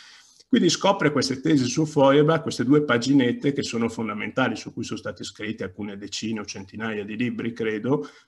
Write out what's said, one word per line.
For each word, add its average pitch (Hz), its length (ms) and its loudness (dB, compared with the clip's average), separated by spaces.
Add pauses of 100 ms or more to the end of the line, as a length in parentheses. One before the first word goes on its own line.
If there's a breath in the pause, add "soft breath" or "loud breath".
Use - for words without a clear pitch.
(520 loud breath)
Quindi 196 160 6
scopre 185 440 2
queste 127 280 -2
tesi 151 240 4
su 151 220 0
Feuerbach, 151 560 4
queste 120 220 -4
due 147 200 6
paginette 127 720 2
che 143 80 -4
sono 117 260 -2
fondamentali, 113 680 -4
su - 200 -12
cui 117 100 -8
sono 113 140 -8
state - 260 -12
scritte 110 400 -10
alcune 101 320 -10
decine 107 440 -8
o 101 40 -10
centinaia 104 600 -8
di 107 100 -10
libri, 113 380 -4
credo, 113 520 -2 (220 loud breath)